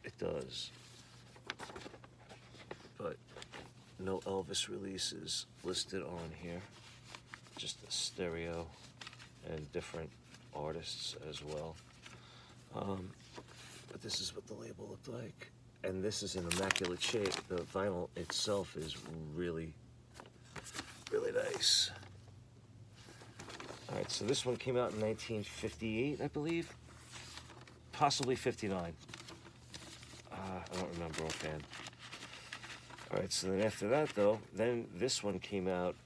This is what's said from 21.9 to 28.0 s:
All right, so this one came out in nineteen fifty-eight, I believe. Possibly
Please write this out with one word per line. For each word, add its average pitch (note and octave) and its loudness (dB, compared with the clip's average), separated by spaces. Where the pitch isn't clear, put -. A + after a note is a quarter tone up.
All - 0
right, - 0
so - 2
this B2+ 6
one B2 6
came B2 4
out A#2+ 6
in G#2+ 0
nineteen G#2+ 2
fifty-eight, A2+ 2
I C#3+ 4
believe. E3 2
Possibly C#3 6